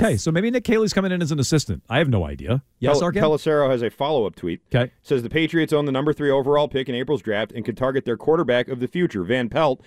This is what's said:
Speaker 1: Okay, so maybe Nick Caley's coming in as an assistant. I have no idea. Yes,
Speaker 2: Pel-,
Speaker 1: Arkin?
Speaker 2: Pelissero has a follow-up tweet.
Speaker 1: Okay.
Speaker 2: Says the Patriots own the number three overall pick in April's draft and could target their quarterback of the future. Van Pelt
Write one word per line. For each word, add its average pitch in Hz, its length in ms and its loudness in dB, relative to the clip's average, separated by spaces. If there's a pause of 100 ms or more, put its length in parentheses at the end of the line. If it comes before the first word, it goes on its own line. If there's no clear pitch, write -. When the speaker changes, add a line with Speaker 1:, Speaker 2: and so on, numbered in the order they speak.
Speaker 1:
Okay, 180 140 4
so 160 160 0
maybe 190 200 0
Nick 254 120 -2
Caley's 220 300 2
coming 190 180 0
in 180 100 -2
as 156 100 -2
an 156 80 0
assistant. 131 500 -2
I 117 80 0
have 156 100 2
no 101 180 2
idea. 73 380 -4 (160)
Yes, 139 200 2
Speaker 2:
Pel-, 170 60 0
Speaker 1:
Arkin? 190 180 0
Speaker 2:
Pelissero 151 460 2
has 127 120 0
a 113 80 -2
follow-up 135 460 -2
tweet. 85 260 -6 (120)
Speaker 1:
Okay. 127 280 0
Speaker 2:
Says 131 220 -2
the 117 60 -8
Patriots 160 440 0
own 147 120 2
the 143 60 -2
number 143 220 0
three 143 160 -2
overall 139 380 2
pick 131 200 -4
in 127 80 -4
April's 127 260 -2
draft 107 300 -2
and 113 140 -8
could 117 100 -4
target 131 300 -2
their 120 120 -2
quarterback 127 500 2
of 127 120 -8
the 123 80 -2
future. 165 360 -2
Van 117 260 0
Pelt 139 380 0